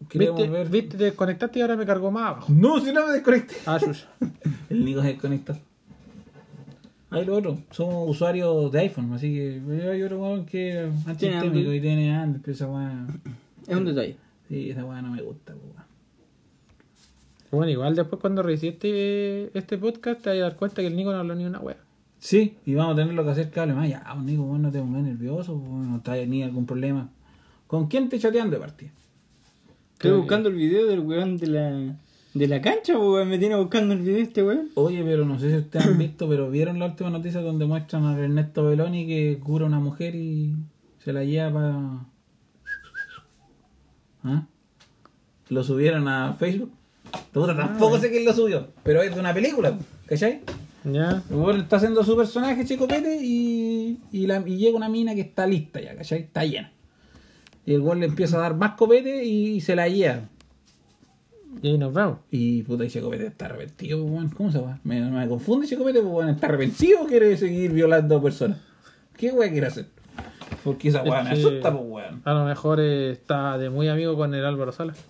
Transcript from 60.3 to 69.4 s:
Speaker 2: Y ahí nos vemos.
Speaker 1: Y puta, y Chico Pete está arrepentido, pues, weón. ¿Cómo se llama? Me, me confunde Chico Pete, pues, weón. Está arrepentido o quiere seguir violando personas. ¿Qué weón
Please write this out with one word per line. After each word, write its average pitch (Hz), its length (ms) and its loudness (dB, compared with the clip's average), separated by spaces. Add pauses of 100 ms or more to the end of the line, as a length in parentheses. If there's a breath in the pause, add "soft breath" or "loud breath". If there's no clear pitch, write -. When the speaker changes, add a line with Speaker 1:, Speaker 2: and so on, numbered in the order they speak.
Speaker 2:
Y 147 80 0
ahí 151 80 4
nos 135 160 0
vemos. 180 260 2 (120)
Speaker 1:
Y 120 320 0
puta, 120 220 -4
y 120 40 -4
Chico 120 200 -6
Pete 110 180 -6
está - 180 -12
arrepentido, - 560 -8
pues, 151 100 -2
weón. 160 180 -2
¿Cómo 190 220 -2
se 143 80 0
llama? 127 240 -8
Me, 120 180 -2
me 127 260 -2
confunde 208 400 0
Chico 262 180 -2
Pete, 254 160 4
pues, 190 120 0
weón. 165 160 0
Está 147 180 0
arrepentido 302 560 4
o 302 40 -4
quiere 220 300 6
seguir 175 340 0
violando 156 500 6
personas. 143 360 0 (580 soft breath)
¿Qué 240 160 -2
weón 233 200 2